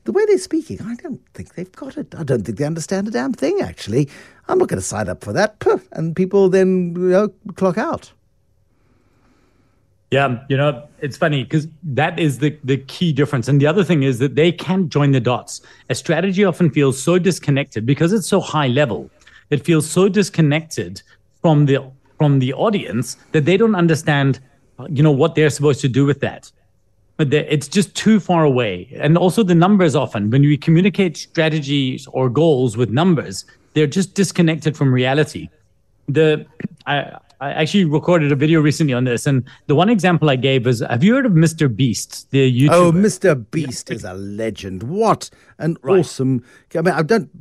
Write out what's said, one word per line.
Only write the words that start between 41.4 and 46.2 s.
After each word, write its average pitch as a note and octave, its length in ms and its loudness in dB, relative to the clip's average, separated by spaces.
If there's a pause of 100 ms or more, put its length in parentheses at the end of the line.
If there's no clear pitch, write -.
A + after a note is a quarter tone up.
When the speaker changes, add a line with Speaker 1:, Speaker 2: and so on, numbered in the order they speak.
Speaker 2:
Beast, - 640 -4
the C3 360 4
YouTuber? - 40 -
Speaker 1:
Oh, F3 200 6
Mister F#3 420 2
Beast C3+ 560 -8
is C#3+ 140 -10
a F#2 80 -12
legend. G2 680 -10
What F#3 480 -2 (280)
an D#3+ 220 -4
Speaker 2:
Right. F3+ 200 2
Speaker 1:
awesome, C3 440 -4 (300)